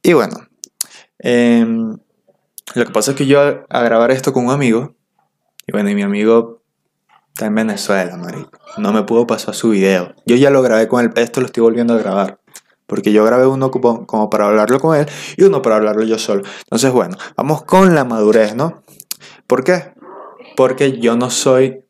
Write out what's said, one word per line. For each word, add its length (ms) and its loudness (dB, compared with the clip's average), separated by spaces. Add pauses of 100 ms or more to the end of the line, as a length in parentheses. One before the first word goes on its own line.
Y 100 2
bueno, 240 0 (800)
em, 760 0 (760)
lo 100 0
que 80 -8
pasa 200 -2
es 40 -6
que 80 -4
yo 160 4
a, 300 0
a 120 -2
grabar 280 2
esto 240 -2
con 100 0
un 80 -2
amigo, 440 -2 (680)
y 60 -10
bueno, 160 -2
y 60 -2
mi 80 -2
amigo 600 0 (640)
está 180 -10
en 80 -4
Venezuela, 640 -4
marico. 320 -14 (260)
No 160 -2
me 120 0
pudo 220 0
pasar 280 -6
su 160 -2
video. 440 0 (120)
Yo 100 2
ya 140 6
lo 100 4
grabé 280 2
con 140 0
él, 140 -2
esto 240 -2
lo 60 -2
estoy 160 -4
volviendo 320 2
a 40 0
grabar. 400 -4 (480)
Porque 260 -2
yo 120 4
grabé 220 4
uno 240 0
como, 360 -2
como 220 -2
para 180 0
hablarlo 320 2
con 160 0
él 120 0 (320)
y 60 6
uno 180 4
para 140 2
hablarlo 280 0
yo 140 -2
solo. 240 -4 (220)
Entonces, 280 0
bueno, 240 0 (180)
vamos 300 -4
con 300 4
la 100 2
madurez, 500 2
¿no? 280 -6 (640)
¿Por 180 0
qué? 300 -2 (640)
Porque 400 0
yo 180 0
no 140 -2
soy 600 0